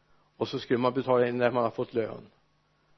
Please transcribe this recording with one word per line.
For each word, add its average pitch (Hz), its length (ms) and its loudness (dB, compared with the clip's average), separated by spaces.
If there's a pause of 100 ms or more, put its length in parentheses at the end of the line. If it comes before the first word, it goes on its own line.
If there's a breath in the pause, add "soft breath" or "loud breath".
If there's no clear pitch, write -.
(360)
och 120 120 -4
så 135 100 -6
skulle 123 200 0
man 123 140 2
betala 123 360 2
in 123 100 -4
när 120 120 4
man 120 120 0
har 113 80 0
fått - 240 -8
lön. 113 320 -4 (720)